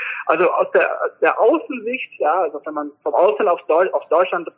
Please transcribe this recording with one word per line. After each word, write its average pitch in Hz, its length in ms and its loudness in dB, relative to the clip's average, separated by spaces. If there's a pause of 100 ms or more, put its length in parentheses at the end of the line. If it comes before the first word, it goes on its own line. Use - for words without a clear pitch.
(280)
also 165 240 2
aus - 220 0
der, - 180 2 (120)
aus - 80 -4 (100)
der 160 180 2
Außensicht, 247 800 -2
ja, 165 220 0
also 151 240 -6
wenn 156 80 -8
man 147 180 -6 (100)
vom 147 140 -4
Ausland 196 340 2
auf 175 180 0
Deu-, 175 260 2
auf - 160 -4
Deutschland 175 380 0 (100)